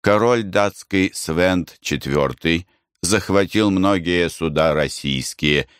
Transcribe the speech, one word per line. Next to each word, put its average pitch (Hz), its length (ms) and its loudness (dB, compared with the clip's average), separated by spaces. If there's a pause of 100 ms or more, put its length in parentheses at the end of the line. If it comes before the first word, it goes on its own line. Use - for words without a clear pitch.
король 113 400 2
датский 98 720 -2
Свент 87 640 -2
четвертый 71 880 -2 (360)
захватил 101 640 0
многие 90 600 0
суда 78 440 0
российские, 71 960 -2 (100)